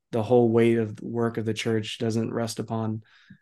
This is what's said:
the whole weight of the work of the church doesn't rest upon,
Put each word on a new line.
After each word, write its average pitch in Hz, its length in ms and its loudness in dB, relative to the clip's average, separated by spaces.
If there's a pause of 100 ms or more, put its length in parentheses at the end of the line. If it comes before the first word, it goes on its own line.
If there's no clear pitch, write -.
(120)
the 113 100 0
whole 120 260 6
weight 117 300 4
of 110 180 -4
the - 80 -14
work 117 320 -4
of 110 80 -4
the 110 80 -2
church 110 460 -4
doesn't 113 340 -2
rest 117 260 -4
upon, 110 440 -6 (400)